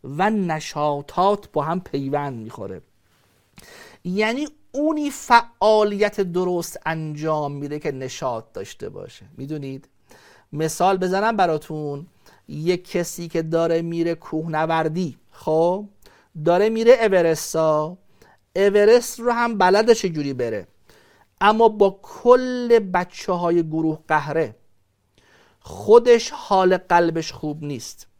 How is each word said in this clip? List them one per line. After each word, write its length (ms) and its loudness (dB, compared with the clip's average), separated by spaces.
و 260 0
نشاطات 1200 -2
با 100 -2
هم 180 -4
پیوند 580 -6
می‌خوره، 420 -14
یعنی 440 -2
اونی 380 -2
فعالیت 1080 0
درست 680 -4
انجام 680 -4
می‌ده 260 -8
که 140 -6
نشاط 520 -8
داشته 340 -12
باشه. 380 -18
می‌دونید؟ 520 -12
مثال 440 0
بزنم 400 -2
براتون، 680 -4
یک 420 -4
کسی 380 -6
که 140 -2
داره 400 0
میره 320 -4
کوهنوردی، 1040 -4
خب، 580 0
داره 240 4
میره 240 6
اورستا، 1040 2
اورست 640 4
رو 120 0
هم 260 -2
بلده 360 6
چجوری 400 -2
بره، 320 -4
اما 280 4
با 340 2
کل 760 2
بچه‌های 840 -2
گروه 360 -2
قهره، 480 -2
خودش 680 4
حال 460 2
قلبش 560 0
خوب 320 -10
نیست 420 -12